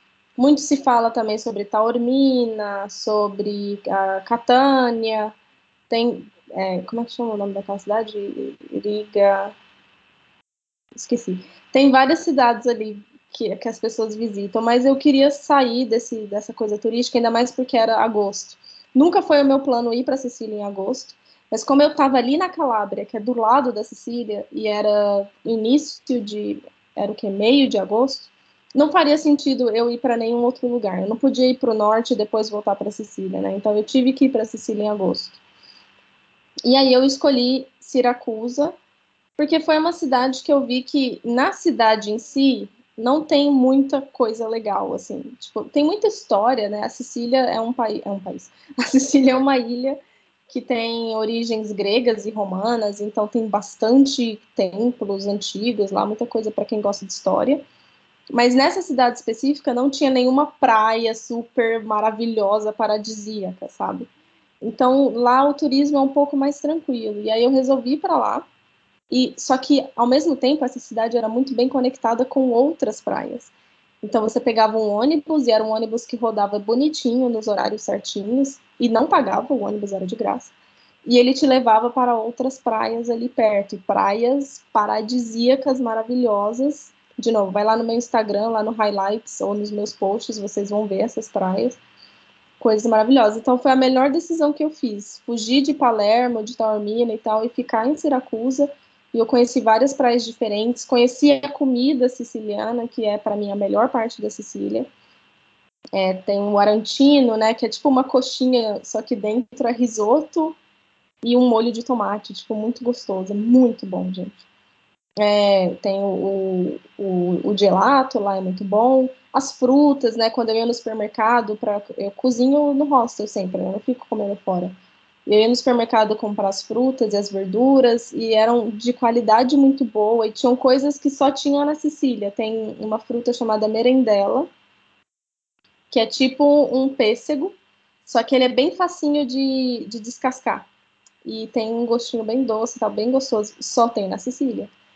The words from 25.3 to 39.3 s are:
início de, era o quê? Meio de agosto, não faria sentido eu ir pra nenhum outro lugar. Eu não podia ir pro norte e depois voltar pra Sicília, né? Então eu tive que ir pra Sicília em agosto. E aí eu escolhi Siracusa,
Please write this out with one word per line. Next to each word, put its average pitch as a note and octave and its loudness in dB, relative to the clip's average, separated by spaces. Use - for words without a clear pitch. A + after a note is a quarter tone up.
início A#3 -2
de, G#3 -8
era - -4
o - -10
quê? G#3+ -8
Meio A3+ 4
de G#3 -2
agosto, G#3+ -2
não D4 4
faria D#4 4
sentido C#4 2
eu A#3 0
ir A#3+ -6
pra A#3+ 0
nenhum A#3 -2
outro B3+ -2
lugar. G#3 -2
Eu F#3+ -4
não A3+ -2
podia B3+ 2
ir B3+ 0
pro A#3 0
norte A3 2
e A3+ 2
depois G#3+ -2
voltar G#3 -2
pra G3+ -8
Sicília, F#3+ -8
né? G3 -4
Então G#3 0
eu G#3+ 2
tive C4 2
que C4+ 2
ir - 0
pra B3 0
Sicília G#3 -6
em G#3+ -2
agosto. F#3+ -4
E B3 4
aí C4+ 6
eu B3+ 6
escolhi C4 0
Siracusa, B3 -2